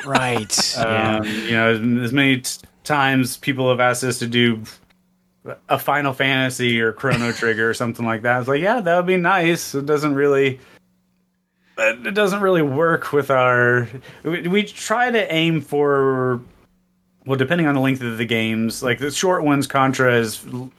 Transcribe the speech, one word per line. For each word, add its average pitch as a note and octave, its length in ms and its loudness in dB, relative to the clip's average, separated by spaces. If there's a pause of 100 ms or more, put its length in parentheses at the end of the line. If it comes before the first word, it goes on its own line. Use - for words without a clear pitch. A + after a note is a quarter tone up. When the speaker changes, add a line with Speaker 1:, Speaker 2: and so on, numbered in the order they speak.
Speaker 1:
Right, B2+ 720 -2
Speaker 2:
Um, A2+ 80 0
Speaker 1:
yeah. A2 360 0
Speaker 2:
you A2 280 -6
know, A2+ 180 2 (300)
as, B2 80 -2
as A2+ 80 -4
many C3+ 240 2
t-, - 280 -10 (180)
times C3+ 520 2
people C3 320 -2
have B2 120 2
asked B2 220 2
us B2+ 180 -2
to A#2+ 60 -2
do A#2 360 2 (1040)
a C#3 100 2
Final C#3+ 360 0
Fantasy C3 680 0
or A2+ 140 0
Chrono A#2+ 380 -2
<laughs> A2 40 -6
Trigger A2+ 320 0
or A2+ 60 -2
something A#2 320 -4
like A2+ 160 -4
that. A#2+ 160 0
It's A#2+ 100 -4
like, C#3 140 0
yeah, A3+ 180 0
that E3+ 160 0
would F3+ 100 2
be F#3 120 2
nice. E3+ 560 0
It C#3 100 -4
doesn't D3 300 0
really, C#3 440 2 (1160)
but - 300 -2
it G#3+ 80 -4
doesn't G3+ 260 2
really F#3 220 4
work D3+ 500 0
with C#3 180 0
our, B2 580 4 (340)
we, D#3+ 260 -4
we G3+ 140 2
try A#3 480 -2
to G#3 200 0
aim D#3+ 300 2
for, C3+ 800 0 (840)
well, C3 120 -2
depending E3 280 0
on C#3+ 80 4
the C#3 80 2
length C3+ 200 0
of A#2 140 -6
the A2+ 80 -2
games, A2+ 580 -2
like, B2 180 -2
the C#3+ 100 -4
short F3+ 340 0
ones, C#3+ 220 2
Contra C3 520 2
is A2+ 240 -4 (360)